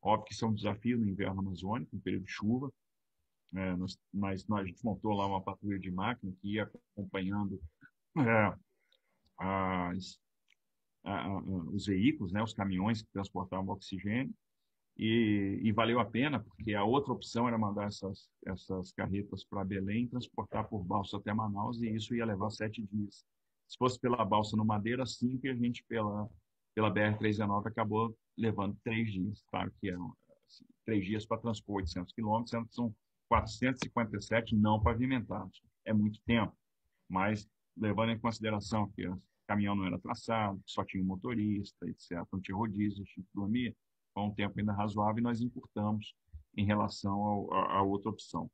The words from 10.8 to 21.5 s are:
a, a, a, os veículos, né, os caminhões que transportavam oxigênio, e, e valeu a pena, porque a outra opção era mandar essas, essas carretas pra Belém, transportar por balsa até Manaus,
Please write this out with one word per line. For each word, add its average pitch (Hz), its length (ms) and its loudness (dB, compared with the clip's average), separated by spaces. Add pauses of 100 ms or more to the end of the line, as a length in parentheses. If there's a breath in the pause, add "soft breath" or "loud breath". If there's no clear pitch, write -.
a, - 80 -6
a, 82 160 -2
a, 98 120 -2
os 90 460 -4
veículos, 117 480 2
né, 104 100 0
os 110 100 -4
caminhões 101 480 0
que - 100 -20
transportavam 95 600 -4
oxigênio, 101 600 -4 (680)
e, 104 640 2
e 110 80 4
valeu 113 280 4
a 110 60 4
pena, 120 340 0
porque 107 340 -6
a 101 100 2
outra 127 300 2
opção 117 340 0
era 117 80 2
mandar 104 300 0
essas, 98 440 -8 (160)
essas 92 460 -6
carretas 98 520 -4
pra 98 200 -4
Belém, 101 440 0
transportar 113 600 -6
por 101 160 -4
balsa 101 340 -2
até 104 160 -4
Manaus, 110 480 -2